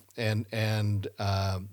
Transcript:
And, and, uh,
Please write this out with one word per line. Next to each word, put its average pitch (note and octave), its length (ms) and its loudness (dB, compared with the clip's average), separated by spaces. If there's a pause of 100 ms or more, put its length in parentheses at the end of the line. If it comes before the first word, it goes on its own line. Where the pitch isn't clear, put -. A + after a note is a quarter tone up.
(180)
And, G#2+ 340 0
and, G#2+ 560 0 (120)
uh, G2 400 0 (140)